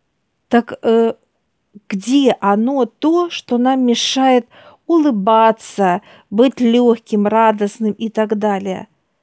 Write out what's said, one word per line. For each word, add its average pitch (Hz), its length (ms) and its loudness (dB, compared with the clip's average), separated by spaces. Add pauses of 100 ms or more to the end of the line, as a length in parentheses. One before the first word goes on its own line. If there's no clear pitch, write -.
(480)
Так, 240 340 -2
э, 226 320 0 (760)
где 233 500 0
оно, 226 460 0
то, 339 420 -2
что - 300 -6
нам 262 260 0
мешает 247 640 0 (380)
улыбаться, 220 1120 0 (300)
быть 240 300 0
легким, 233 640 0
радостным 214 680 0
и 226 160 -8
так 220 300 -4
далее? 196 500 -6 (340)